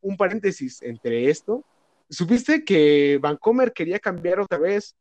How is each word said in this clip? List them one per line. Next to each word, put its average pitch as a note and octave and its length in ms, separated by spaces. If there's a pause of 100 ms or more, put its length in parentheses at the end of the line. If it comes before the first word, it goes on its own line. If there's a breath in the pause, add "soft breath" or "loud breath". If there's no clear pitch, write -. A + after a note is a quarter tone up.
un G3 160
paréntesis F#3+ 640
entre A#2+ 480
esto, G3+ 340 (460)
¿supiste A#3+ 540
que D3 580
Bancomer A3+ 500
quería F3 260
cambiar F3+ 420
otra F#3 180
vez G3 420